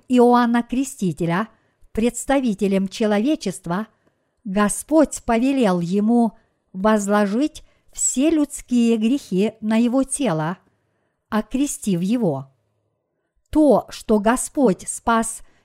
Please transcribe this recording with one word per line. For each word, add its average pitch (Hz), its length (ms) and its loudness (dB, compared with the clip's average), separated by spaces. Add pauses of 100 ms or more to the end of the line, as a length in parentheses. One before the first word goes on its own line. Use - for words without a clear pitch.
Иоанна 240 560 4
Крестителя 190 840 -4 (420)
представителем 214 960 -2
человечества, 208 1000 -4 (580)
Господь 208 800 0
повелел 233 560 0
ему 208 560 0 (340)
возложить 208 920 0 (280)
все - 380 -2
людские 247 680 0
грехи 220 640 0
на 220 160 -2
его 240 280 2
тело, 175 560 -4 (680)
окрестив 214 720 -4
его. 185 520 -2 (960)
То, 294 400 4
что - 300 -2
Господь 226 680 0
спас - 540 -2 (240)